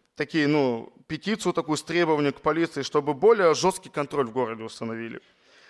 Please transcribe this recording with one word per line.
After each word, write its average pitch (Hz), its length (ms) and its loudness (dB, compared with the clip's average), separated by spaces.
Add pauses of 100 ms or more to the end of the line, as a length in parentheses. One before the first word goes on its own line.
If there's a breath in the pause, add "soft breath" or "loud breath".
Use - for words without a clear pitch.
(160)
такие, 147 300 0
ну, 131 440 0 (160)
петицию 180 460 -4
такую 156 240 -2
с - 60 -6
требованием 156 500 2
к - 80 -20
полиции, 160 420 -2
чтобы 147 300 -2
более 175 420 6
жесткий 175 360 -2
контроль 143 360 -2
в 113 60 -10
городе 113 320 -4
установили. 113 560 -10 (500 loud breath)